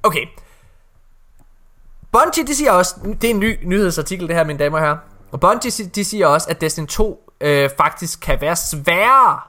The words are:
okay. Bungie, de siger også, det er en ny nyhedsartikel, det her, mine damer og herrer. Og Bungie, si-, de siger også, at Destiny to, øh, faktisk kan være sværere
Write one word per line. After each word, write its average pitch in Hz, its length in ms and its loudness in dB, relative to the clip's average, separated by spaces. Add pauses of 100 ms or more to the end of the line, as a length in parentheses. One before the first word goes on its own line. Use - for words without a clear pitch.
okay. 143 220 0 (1900)
Bungie, 311 360 2
de 285 80 -4
siger 269 160 2
også, 185 320 2
det 208 200 -6
er 226 60 2
en 220 100 0
ny 214 240 -2
nyhedsartikel, 180 640 -2
det 170 80 -2
her, 165 80 2
mine 147 160 -4
damer 147 180 0
og 156 60 0
herrer. 151 140 0 (340)
Og 160 80 -10
Bungie, 226 320 2
si-, 196 180 -8
de 202 160 -2
siger 196 220 2
også, 151 220 2
at 160 120 -4
Destiny 156 260 -4
to, - 440 -2 (100)
øh, 139 360 2
faktisk - 440 -6
kan 139 200 -2
være 160 140 -2
sværere 180 920 2